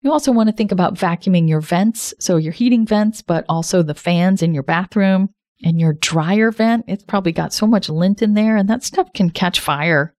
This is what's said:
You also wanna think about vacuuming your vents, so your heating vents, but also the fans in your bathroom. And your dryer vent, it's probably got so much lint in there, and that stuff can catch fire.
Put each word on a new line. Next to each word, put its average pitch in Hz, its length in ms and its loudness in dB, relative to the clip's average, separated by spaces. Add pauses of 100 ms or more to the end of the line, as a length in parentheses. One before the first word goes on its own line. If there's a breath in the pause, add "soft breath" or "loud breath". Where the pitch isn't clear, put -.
You 277 100 0
also 294 200 0
wanna 220 200 2
think 214 200 -2
about 180 220 0
vacuuming 175 540 0
your 156 120 2
vents, 180 580 -2
so - 180 0
your 160 160 -2
heating 240 340 2
vents, 214 340 0
but 165 280 -2
also 170 340 0
the 147 120 -2
fans 175 480 0
in 165 120 0
your 139 80 -4
bathroom. 190 680 0 (340)
And 165 160 0
your 160 140 2
dryer 180 580 0
vent, 226 340 0
it's 196 160 -8
probably 185 300 -2
got 165 200 -4
so - 140 -2
much 214 220 2
lint 175 340 0
in 214 120 2
there, 220 220 2
and 196 120 0
that 214 160 -2
stuff - 280 -4
can 180 160 0
catch 175 300 -2
fire. 151 600 0